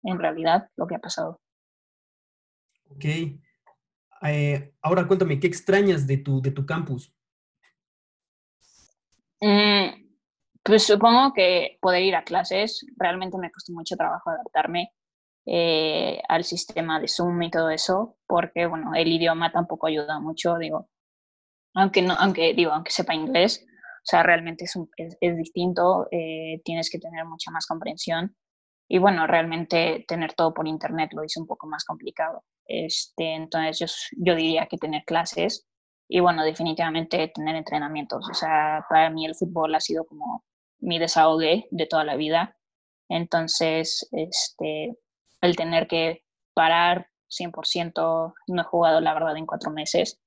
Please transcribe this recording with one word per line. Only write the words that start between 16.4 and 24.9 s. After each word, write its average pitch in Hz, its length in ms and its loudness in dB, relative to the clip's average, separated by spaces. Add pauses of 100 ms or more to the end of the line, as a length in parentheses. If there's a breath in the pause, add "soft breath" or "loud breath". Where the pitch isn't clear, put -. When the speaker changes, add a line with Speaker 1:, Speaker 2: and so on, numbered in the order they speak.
Speaker 1:
sistema 165 560 -4
de 156 80 -4
Zoom 175 340 0
y 170 100 -4
todo 165 180 0
eso, 185 480 -2 (100)
porque, 170 400 0
bueno, 160 280 -4
el 165 120 2
idioma 165 440 2
tampoco 170 360 -2
ayuda 151 320 -2
mucho, 160 380 -2
digo, 156 320 -6 (840)
aunque 190 280 4
no, 180 120 2
aunque, 165 400 2
digo, 165 180 2
aunque - 200 -4
sepa 170 220 -2
inglés, 160 540 2
o - 400 -20
sea, 170 160 4
realmente 165 420 0
es - 100 -10
un, 170 220 -8